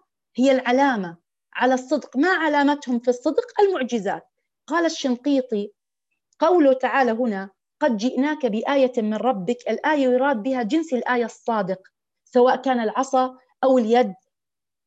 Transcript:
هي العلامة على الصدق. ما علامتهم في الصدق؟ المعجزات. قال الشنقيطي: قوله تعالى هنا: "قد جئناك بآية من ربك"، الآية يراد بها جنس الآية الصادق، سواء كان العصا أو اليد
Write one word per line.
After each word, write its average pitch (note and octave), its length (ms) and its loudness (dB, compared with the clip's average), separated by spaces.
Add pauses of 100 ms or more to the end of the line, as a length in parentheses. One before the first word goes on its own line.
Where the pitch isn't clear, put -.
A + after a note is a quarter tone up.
(380)
هي C4+ 160 4
العلامة B3 640 0 (380)
على B3+ 200 2
الصدق. C4 420 -4
ما D#4 120 2
علامتهم D4 720 0
في B3 100 -4
الصدق؟ D4+ 520 -2
المعجزات. A#3+ 680 -2 (380)
قال E4 200 0
الشنقيطي: B3+ 880 -2 (640)
قوله D#4 340 4
تعالى B3+ 380 0
هنا: G#3+ 400 -4 (300)
"قد C4 160 0
جئناك C4 500 -2
بآية B3+ 520 0
من G#3+ 160 -2
ربك"، G#3+ 420 -2 (120)
الآية C#4+ 340 0
يراد B3+ 400 0
بها B3+ 200 -2
جنس D#4 300 -2
الآية A#3+ 320 -2
الصادق، G#3 540 -6 (460)
سواء B3+ 320 4
كان B3+ 240 -2
العصا B3+ 560 -2 (280)
أو C4 140 4
اليد A3+ 360 2 (720)